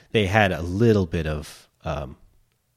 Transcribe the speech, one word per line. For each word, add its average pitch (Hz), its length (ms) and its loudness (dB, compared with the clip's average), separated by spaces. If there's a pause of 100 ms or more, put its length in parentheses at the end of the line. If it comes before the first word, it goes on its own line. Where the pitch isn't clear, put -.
(120)
they 107 140 2
had 98 260 2
a 78 100 -4
little 98 440 2
bit 82 200 -4
of, 76 420 -8 (160)
um, 73 320 -10 (600)